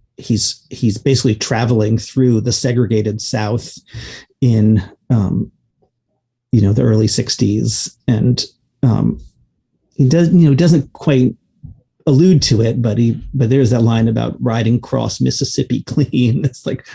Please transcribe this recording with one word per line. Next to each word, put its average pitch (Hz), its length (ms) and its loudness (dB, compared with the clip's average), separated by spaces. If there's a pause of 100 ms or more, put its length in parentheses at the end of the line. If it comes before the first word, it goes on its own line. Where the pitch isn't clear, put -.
(160)
he's, - 540 -4
he's 107 280 -2
basically 131 360 0
traveling 113 640 0
through 123 420 0
the 117 120 -4
segregated 113 680 -2
South 110 560 -6 (640)
in, 110 420 2 (280)
um, 110 400 -2 (1000)
you 113 120 4
know, 101 100 2
the 120 100 0
early 110 260 2
sixties, - 840 -2 (140)
and, 123 360 0 (380)
um, - 380 0 (760)
he 135 140 2
does, 165 240 2
you 170 160 6
know, 135 60 4
doesn't 160 380 2
quite 127 420 0 (720)
allude 160 340 4
to 107 220 0
it, 113 180 -2
but 113 160 -2
he, 117 240 0 (140)
but 123 160 0
there's 131 200 2
that 117 120 2
line 113 260 2
about 117 320 -2
riding 117 360 0
across 117 440 -4
Mississippi - 640 -4
<laughs> - 40 -16
clean. 127 580 -2
It's - 200 -6
like, - 300 -10